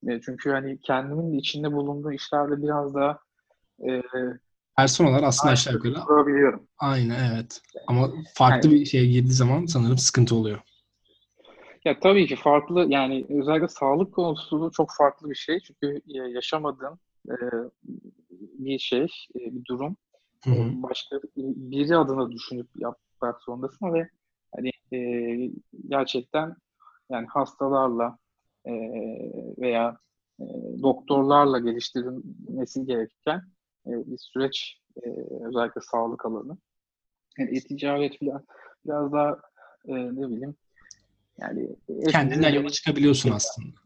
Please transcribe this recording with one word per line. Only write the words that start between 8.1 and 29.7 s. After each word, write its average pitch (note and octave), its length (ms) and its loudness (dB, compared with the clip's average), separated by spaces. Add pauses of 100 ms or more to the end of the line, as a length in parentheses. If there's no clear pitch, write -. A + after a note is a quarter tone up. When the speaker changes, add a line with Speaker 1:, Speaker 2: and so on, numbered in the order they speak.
Speaker 2:
farklı C3 360 8
Speaker 1:
Yani D3 100 10
Speaker 2:
bir C#3+ 60 0
şeye B2+ 200 4
girdiği B2 280 6
zaman C3 320 4
sanırım B2+ 320 2
sıkıntı A#2+ 380 4
oluyor. G#2+ 240 0 (1300)
Speaker 1:
Ya C#3+ 140 2
tabii F#3+ 280 8
ki C3+ 80 0
farklı, D3 540 4
yani C3+ 400 0
özellikle D3+ 380 2
sağlık D#3 460 0
konusu E3 600 -2
çok D#3 240 0
farklı D3 320 4
bir C#3 60 -8
şey. E3 240 -2
Çünkü, C#3+ 480 -6
e, C#3+ 100 -10
yaşamadığın, C3+ 840 -6 (300)
e, B2 60 -6 (1040)
bir C3 400 -6
şey, B2+ 240 0 (320)
e, B2+ 40 -10
bir B2 260 -12
durum. C3+ 320 -6 (460)
Speaker 2:
Hı C3 60 -4
hı. A#2+ 60 6
Speaker 1:
E, B2 280 -2
başka B2+ 320 -8 (220)
biri C3+ 600 -2
adına C3+ 340 0
düşünüp A#2+ 440 -12
yapmak - 680 -8
zorundasın C3+ 520 -8
ve E3 160 -2 (460)
hani, B2+ 160 -6 (220)
e, B2+ 60 -4 (920)
gerçekten C#3 680 -4 (540)
yani A#2+ 180 -6
hastalarla, C3 880 0 (480)
e, A#2+ 60 -8 (840)
veya, A#2+ 400 0 (420)